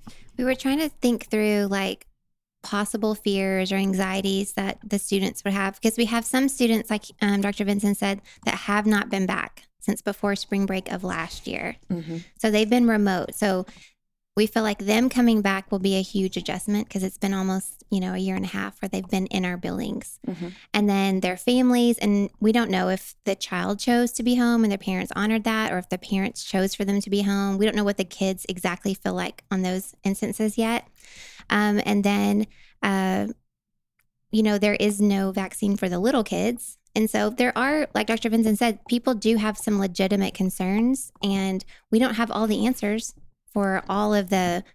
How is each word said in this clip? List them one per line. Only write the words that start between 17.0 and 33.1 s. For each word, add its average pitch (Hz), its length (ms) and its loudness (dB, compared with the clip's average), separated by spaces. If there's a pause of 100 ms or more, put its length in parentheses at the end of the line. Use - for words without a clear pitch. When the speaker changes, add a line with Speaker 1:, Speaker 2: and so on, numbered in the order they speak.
Speaker 1:
it's 190 160 -6
been 196 160 0
almost, 190 560 -2
you 196 80 2
know, 185 160 -2
a - 20 -2
year 190 180 -2
and 190 100 -2
a 180 40 -6
half 196 320 -8
where 196 80 -6
they've 190 180 -6
been 190 200 -2
in 185 180 -2
our 180 120 -4
buildings. - 600 -8 (100)
Speaker 2:
Mm-hmm. 175 200 -8 (260)
Speaker 1:
And 208 160 2
then 196 300 2
their 180 180 -2
families, 247 640 2
and 202 400 2
we 214 120 4
don't 233 200 2
know 185 180 2
if - 260 -4 (100)
the 190 100 0
child 190 420 -4
chose 240 360 2
to - 100 -6
be 247 120 4
home 233 280 4
and 214 80 4
their 196 80 -2
parents 185 360 -4
honored 214 280 0
that, 220 280 0
or 180 60 -2
if 180 120 -6
the 185 100 -4
parents - 440 -4
chose 190 300 0
for - 100 -6
them 202 160 0
to 202 120 -6
be 202 100 2
home. 196 380 0
We 208 60 4
don't 220 100 2
know 208 80 0
what 202 140 0
the 196 80 -2
kids 190 440 -4
exactly 185 460 -4
feel 190 180 -6
like 180 380 -6
on 190 100 0
those 185 320 -4 (100)
instances 208 540 -2
yet. 226 300 -2 (640)
Um, 208 340 2
and 208 180 2
then, 202 440 2 (340)
uh, 190 460 0 (1040)